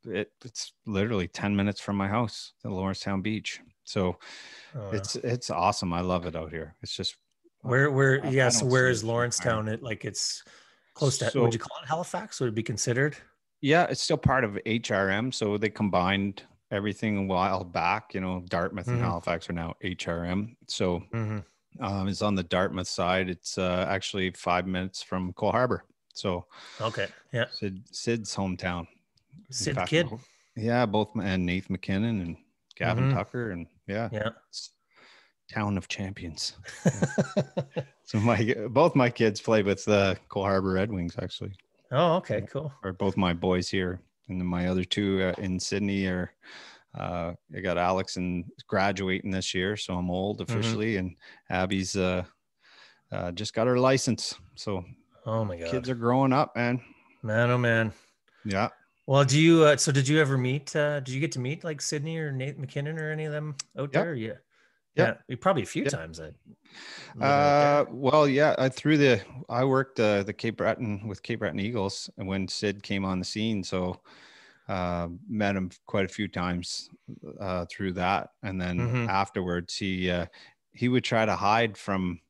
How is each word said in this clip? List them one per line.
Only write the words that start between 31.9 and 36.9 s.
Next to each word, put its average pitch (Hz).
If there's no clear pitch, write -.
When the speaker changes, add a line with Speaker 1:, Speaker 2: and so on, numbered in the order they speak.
Speaker 1:
and 85
Gavin 95
Speaker 2:
Mm-hmm. 135
Speaker 1:
Tucker 107
and, 85
yeah, 107
Speaker 2:
Yeah. 107
Speaker 1:
it's -
town 104
of -
champions. 95
Speaker 2:
<laughs> 139